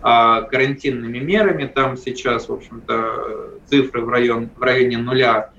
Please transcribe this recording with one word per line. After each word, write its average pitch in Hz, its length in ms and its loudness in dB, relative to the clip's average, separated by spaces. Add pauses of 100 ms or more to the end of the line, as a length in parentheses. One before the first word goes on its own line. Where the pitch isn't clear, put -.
а, 117 420 4
карантинными 135 760 -2
мерами, 175 460 2
там 131 320 -2
сейчас, 123 520 -4
в 117 40 -4
общем-то, 113 1120 -6
цифры 131 360 0
в 117 80 -6
район-, 117 460 0
в - 60 -8
районе 127 380 2
нуля, 120 600 2